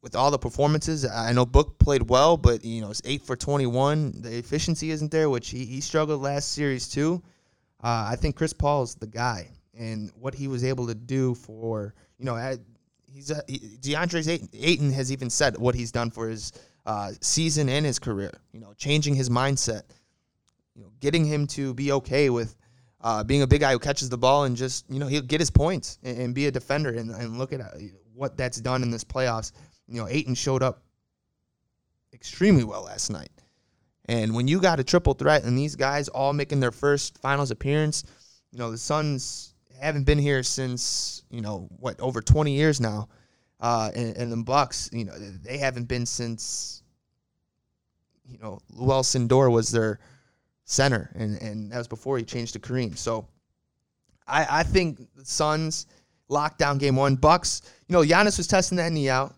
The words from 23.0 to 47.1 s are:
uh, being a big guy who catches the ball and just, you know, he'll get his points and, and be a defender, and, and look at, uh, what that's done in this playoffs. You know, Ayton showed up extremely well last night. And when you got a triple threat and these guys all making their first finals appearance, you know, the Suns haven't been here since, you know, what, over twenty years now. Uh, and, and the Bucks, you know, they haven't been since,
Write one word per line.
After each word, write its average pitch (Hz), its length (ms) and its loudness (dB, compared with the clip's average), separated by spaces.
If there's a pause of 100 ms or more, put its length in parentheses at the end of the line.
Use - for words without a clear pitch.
uh, 110 240 0
being 139 160 4
a 135 60 4
big 143 160 6
guy 135 100 4
who 123 60 2
catches 139 320 -2
the 123 80 -6
ball 135 260 4
and 127 120 -2
just, 131 340 -6
you 131 80 -6
know, 143 80 -4
he'll 139 160 -2
get 143 180 -2
his 165 100 0
points 156 520 2
and, 123 160 -8
and 123 160 -4
be 143 140 0
a - 20 0
defender, 139 400 -2
and, 117 200 -6
and 113 280 -8
look 131 160 -6
at, 131 80 -10
uh, 98 80 -14 (420)
what 131 240 -8
that's 127 240 -4
done 127 220 0
in 123 80 -2
this 117 140 -6
playoffs. 117 480 -2 (360)
You 117 80 -12
know, 113 100 -6
Ayton 147 280 -2
showed 131 280 0
up 131 200 -2 (1300)
extremely 170 500 4
well 95 200 -6
last 95 280 -8
night. 85 200 -8 (760)
And 110 280 0
when 123 140 0
you 175 120 2
got 170 200 4
a 127 40 0
triple 170 300 4
threat 147 300 4
and 123 120 2
these 143 200 -2
guys 139 320 0
all 135 240 0
making 143 260 0
their 123 140 2
first 143 460 0
finals 139 340 0
appearance, 151 500 0 (480)
you 120 80 -18
know, 120 120 -6
the 113 80 -10
Suns 147 760 -4 (260)
haven't 147 240 -2
been 147 140 4
here 143 240 2
since, - 880 -4
you 120 100 -10
know, 104 280 -8 (100)
what, 120 220 -8
over 123 200 -2
twenty 143 360 4
years 147 240 2
now. 107 280 -2 (520)
Uh, 113 340 0
and, 117 220 -4
and 117 160 -4
the 113 40 -4
Bucks, 127 560 0
you 117 120 -6
know, 95 120 -12
they 101 420 -12
haven't 123 280 -2
been 123 200 -2
since, - 760 -8 (1400)